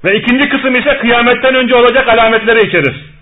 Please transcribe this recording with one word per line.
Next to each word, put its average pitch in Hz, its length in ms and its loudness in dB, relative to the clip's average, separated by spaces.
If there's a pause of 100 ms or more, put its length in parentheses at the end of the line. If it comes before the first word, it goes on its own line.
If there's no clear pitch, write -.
Ve 196 120 0
ikinci 262 320 0
kısım 262 240 -2
ise 247 260 -2
kıyametten 240 560 0
önce 254 200 0
olacak 240 340 2
alametleri 226 600 2
içerir. 143 360 -2 (180)